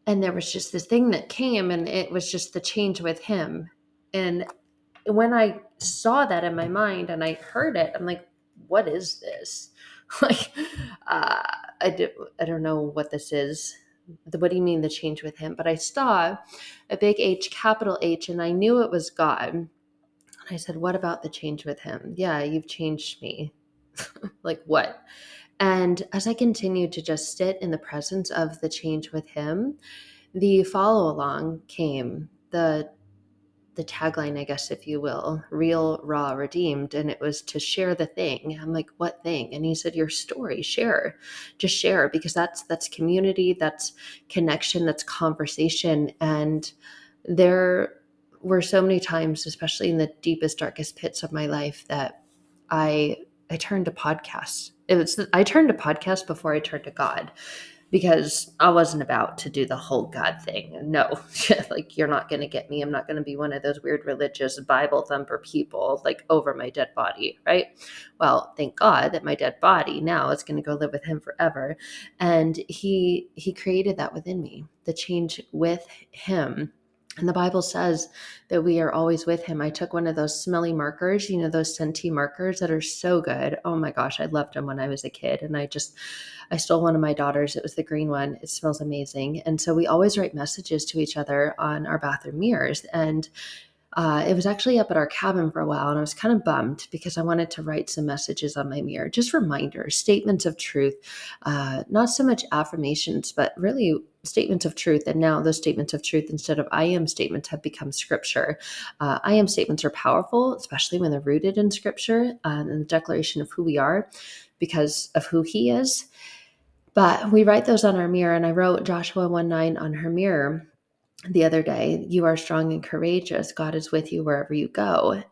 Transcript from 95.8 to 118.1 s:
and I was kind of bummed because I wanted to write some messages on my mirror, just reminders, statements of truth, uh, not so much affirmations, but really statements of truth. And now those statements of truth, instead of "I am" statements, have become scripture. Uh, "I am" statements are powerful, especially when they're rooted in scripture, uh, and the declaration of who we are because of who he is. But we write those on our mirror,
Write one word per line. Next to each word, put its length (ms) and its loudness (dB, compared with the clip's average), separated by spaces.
and 80 2
I 60 2
was 100 -4
kind 220 2
of 100 4
bummed 460 0
because 260 -8
I 60 0
wanted 300 0
to 100 -10
write 260 -4
some 160 -4
messages 500 -4
on 140 -4
my 140 -6
mirror, 260 -6
just 240 0
reminders, 640 0
statements 480 2
of 140 -2
truth, 360 0
uh, 440 -4
not 220 4
so 120 0
much 300 4
affirmations, 800 -2
but 240 0
really 380 2
statements 440 0
of 80 -4
truth. 320 2
And 120 0
now 220 4
those 160 4
statements 380 -2
of 80 -6
truth, 260 0
instead 300 -2
of 140 -2
"I 120 2
am" 220 2
statements, 420 -4
have 140 -8
become 280 -8
scripture. 680 -2
Uh, 240 0
"I 80 2
am" 160 6
statements 340 0
are 80 0
powerful, 640 2
especially 440 -2
when 100 2
they're 100 0
rooted 360 0
in 140 4
scripture, 640 0
uh, 240 -2
and 140 -2
the 20 -6
declaration 560 0
of 100 -6
who 120 -2
we 160 2
are 320 2
because 560 0
of 100 2
who 160 2
he 300 2
is. 340 0
But 400 6
we 120 10
write 200 8
those 200 6
on 120 6
our 120 2
mirror, 260 4